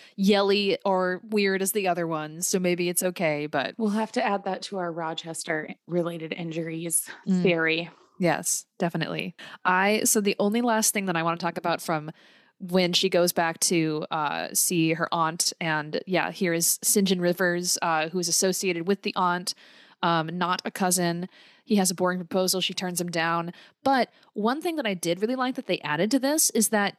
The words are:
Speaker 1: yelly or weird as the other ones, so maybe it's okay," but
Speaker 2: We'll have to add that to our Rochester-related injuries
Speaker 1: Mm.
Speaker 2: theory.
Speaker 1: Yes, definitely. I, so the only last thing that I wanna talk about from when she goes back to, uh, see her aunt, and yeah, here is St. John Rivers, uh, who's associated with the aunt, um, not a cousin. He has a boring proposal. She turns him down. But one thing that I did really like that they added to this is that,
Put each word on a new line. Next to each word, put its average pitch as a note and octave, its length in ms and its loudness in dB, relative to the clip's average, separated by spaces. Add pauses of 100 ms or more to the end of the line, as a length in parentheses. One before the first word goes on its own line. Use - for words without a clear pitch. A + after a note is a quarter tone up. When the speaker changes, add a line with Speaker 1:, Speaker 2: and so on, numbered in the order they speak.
(160)
Speaker 1:
yelly G3+ 680 4
or F#3 440 0
weird G3+ 340 2
as F#3+ 100 0
the G3 160 0
other E3+ 180 0
ones, D#3 400 -4
so G3 120 0
maybe F3 320 2
it's F3 120 -2
okay," D#3+ 440 0
but C#3 320 -2
Speaker 2:
We'll A3 120 0
have A3 220 -2
to A#3+ 120 0
add G3+ 200 -2
that F#3+ 180 -4
to G3 160 -8
our F3 140 -4
Rochester-related E3 1400 -6
injuries E3 760 -4 (200)
Speaker 1:
Mm. F#3 140 2
Speaker 2:
theory. E3 480 2 (280)
Speaker 1:
Yes, - 480 0 (120)
definitely. E3+ 560 -2 (300)
I, F#3+ 400 2
so A3+ 160 2
the G3 180 0
only G#3 220 2
last A3 320 2
thing G3 140 -2
that F3 100 0
I D#3+ 60 0
wanna E3 160 0
talk E3+ 180 -4
about E3+ 240 -2
from D#3 300 -4 (480)
when F3+ 340 2
she F#3+ 160 2
goes F3 240 4
back E3 280 0
to, D#3 500 0
uh, D3+ 420 -4
see D#3+ 400 2
her D#3+ 200 -2
aunt, E3 480 0
and D3+ 460 -2
yeah, F3 240 0
here E3+ 220 0
is E3+ 300 0
St. G3 260 4
John F#3 120 2
Rivers, F3 600 0
uh, D#3+ 300 0
who's F3 180 -2
associated F3 580 0
with G3 160 0
the G#3 140 -4
aunt, F3+ 380 0 (480)
um, E3+ 240 2
not F3 400 -2
a - 40 -8
cousin. F3+ 580 0 (360)
He G#3 120 2
has F#3 140 4
a F3+ 40 -2
boring F3+ 240 0
proposal. F#3 420 0
She F3+ 140 -2
turns F3+ 260 -6
him F3 100 -4
down. E3+ 420 0 (320)
But C4 260 2 (240)
one A#3 260 0
thing E4 160 -4
that C4 100 -2
I G3+ 80 0
did F3 280 -2
really B3 140 0
like B3+ 180 -2
that B3+ 120 -10
they F3+ 140 0
added D#3+ 300 0
to C#4 80 4
this C#4+ 320 2
is A3 200 2
that, G3+ 280 0